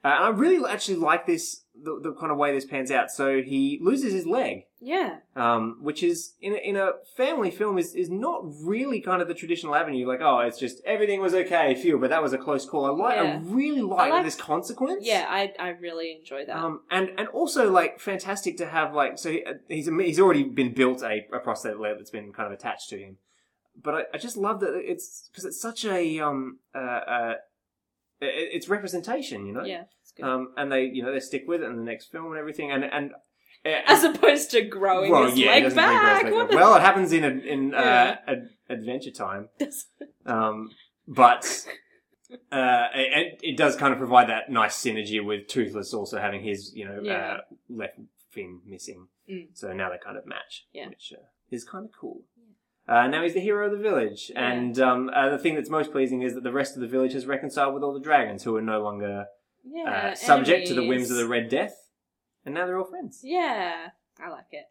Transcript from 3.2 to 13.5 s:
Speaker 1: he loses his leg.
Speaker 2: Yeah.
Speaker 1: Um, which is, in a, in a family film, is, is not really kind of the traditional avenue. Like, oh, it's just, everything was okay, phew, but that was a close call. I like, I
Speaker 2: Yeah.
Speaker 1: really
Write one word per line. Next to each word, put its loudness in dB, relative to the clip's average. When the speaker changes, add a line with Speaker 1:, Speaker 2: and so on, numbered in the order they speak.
Speaker 1:
he -2
loses 0
his -2
leg. -2
Speaker 2:
Yeah. -4
Speaker 1:
Um, 0
which -4
is, -2
in -6
a, -2
in -4
a 0
family 0
film, -2
is, -4
is -2
not -4
really -2
kind 0
of -2
the -6
traditional -4
avenue. 0
Like, -2
oh, 4
it's -2
just, -6
everything 0
was 2
okay, 2
phew, 4
but 2
that 2
was 0
a -2
close -2
call. -2
I 2
like, 2
I 2
Speaker 2:
Yeah. 0
Speaker 1:
really 0